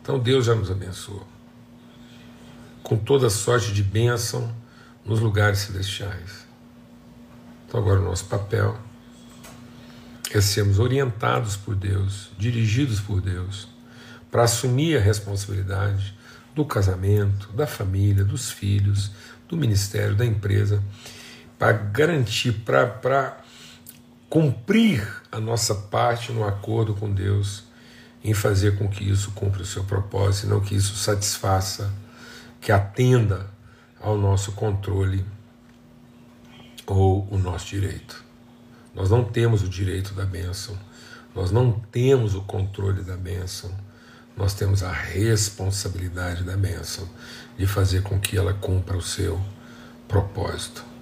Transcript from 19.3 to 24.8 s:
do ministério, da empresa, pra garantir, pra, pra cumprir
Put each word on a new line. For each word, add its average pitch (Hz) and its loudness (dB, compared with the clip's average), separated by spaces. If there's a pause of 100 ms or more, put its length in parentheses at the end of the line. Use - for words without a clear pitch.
do - -6
ministério, 104 2
da 113 4
empresa, 104 2 (760)
pra 110 4
garantir, 123 2 (120)
pra, 131 4
pra 135 -2 (920)
cumprir 160 4 (240)